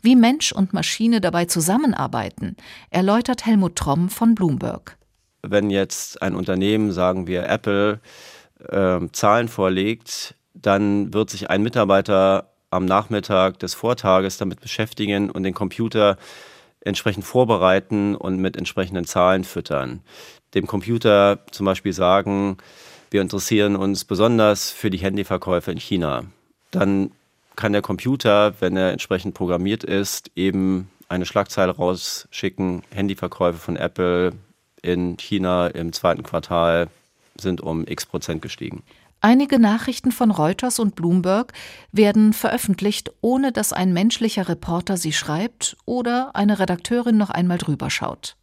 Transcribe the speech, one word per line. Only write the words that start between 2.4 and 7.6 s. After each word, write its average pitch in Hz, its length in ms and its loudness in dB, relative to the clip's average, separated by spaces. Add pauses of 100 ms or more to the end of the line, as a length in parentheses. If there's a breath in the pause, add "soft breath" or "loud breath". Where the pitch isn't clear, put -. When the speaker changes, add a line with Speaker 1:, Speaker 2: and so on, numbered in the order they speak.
Speaker 1:
erläutert 220 540 0
Helmut 196 300 2
Tromm 160 340 0
von 226 280 2
Bloomberg. 143 600 -2 (460)
Speaker 2:
Wenn 101 260 2
jetzt - 540 -2
ein 95 140 -2
Unternehmen, 98 560 0
sagen 92 340 0
wir 90 220 -4
Apple, 104 500 0 (720 loud breath)